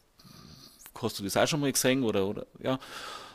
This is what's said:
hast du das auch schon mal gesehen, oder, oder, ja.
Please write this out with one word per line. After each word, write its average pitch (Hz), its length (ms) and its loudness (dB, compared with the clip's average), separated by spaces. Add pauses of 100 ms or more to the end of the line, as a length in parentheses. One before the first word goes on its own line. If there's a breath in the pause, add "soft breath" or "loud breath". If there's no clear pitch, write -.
(1000 loud breath)
hast 113 200 -2
du 104 60 -6
das 95 120 0
auch 120 100 6
schon 151 140 2
mal 139 100 2
gesehen, 131 340 4
oder, 98 220 2
oder, 104 200 -4 (120)
ja. 131 200 -2 (560 loud breath)